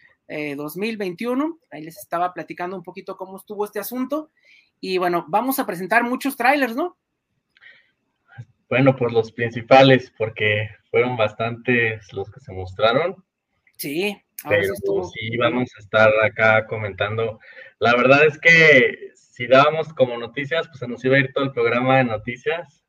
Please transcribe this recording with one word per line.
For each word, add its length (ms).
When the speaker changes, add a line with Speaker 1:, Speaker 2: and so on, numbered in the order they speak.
Speaker 1:
eh, 260
dos 220
mil 180
veintiuno. 640
Ahí 140
les 140
estaba 360
platicando 440
un 60
poquito 340
cómo 180
estuvo 300
este 140
asunto. 520
Y, 200
bueno, 280
vamos 320
a 60
presentar 380
muchos 340
trailers, 380
¿no? 220
Speaker 2:
Bueno, 260
pues 160
los 220
principales, 840
porque 520
fueron 260
bastantes 960
los 180
que 80
se 140
mostraron. 720
Speaker 1:
Sí, 420
ahora 160
sí 20
Speaker 2:
Pero 120
Speaker 1:
estuvo. 360
Speaker 2:
sí, 280
vamos 380
a 60
estar 280
acá 440
comentando. 720
La 160
verdad 300
es 140
que 760
si 300
dábamos 480
como 240
noticias, 500
pues 120
se 80
nos 180
iba 100
a 40
ir 120
todo 120
el 80
programa 480
de 60
noticias. 840